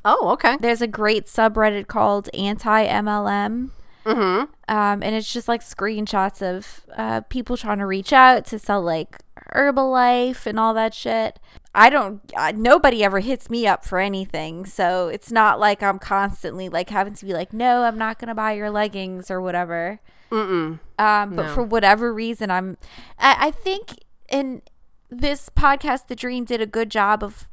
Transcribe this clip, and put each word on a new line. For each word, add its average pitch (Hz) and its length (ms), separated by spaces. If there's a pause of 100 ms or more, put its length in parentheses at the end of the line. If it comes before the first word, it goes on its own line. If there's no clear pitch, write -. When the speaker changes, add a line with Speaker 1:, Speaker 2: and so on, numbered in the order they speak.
Speaker 1:
Oh, 247 280
okay. 233 280
Speaker 2:
There's 233 220
a 233 40
great 214 400
subreddit 214 600
called 202 480
Anti-M 208 760
L 208 200
M. 208 440 (320)
Speaker 1:
Mm-hmm. 202 480 (220)
Speaker 2:
Um, 202 280
and 214 120
it's 220 180
just, 220 140
like, 233 160
screenshots 208 800
of, 185 380 (160)
uh, 220 240
people 247 360
trying 208 220
to 202 80
reach 190 260
out 254 340
to 220 120
sell, 202 240
like, 160 360 (360)
Herbalife 254 920
and 220 140
all 220 160
that 220 180
shit. 226 460 (360)
I 226 140
don't, 220 320 (160)
I, 151 160
nobody 240 520
ever 196 160
hits 247 280
me 233 180
up 190 180
for 180 160
anything, 190 680
so 185 420
it's - 220
not 220 300
like 208 240
I'm 196 160
constantly, 190 680
like, 170 220
having 202 240
to - 100
be 190 80
like, 175 200
"No, 240 320
I'm 226 120
not 220 220
gonna 226 160
buy 214 180
your 208 180
leggings," 190 600
or 185 100
whatever. 175 600 (300)
Speaker 1:
Mm-mm. 180 500 (180)
Speaker 2:
Um, 208 380
but 160 100
Speaker 1:
No. 156 80
Speaker 2:
for 247 80
whatever 220 500
reason, 220 380
I'm, 180 260 (420)
I, 269 200
I 302 140
think - 480 (280)
in 262 340 (480)
this 277 380
podcast, 277 600
The 240 80
Dream 247 280
did 233 160
a 220 60
good 220 240
job 214 320
of - 300